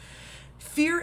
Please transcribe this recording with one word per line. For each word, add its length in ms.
Fear 440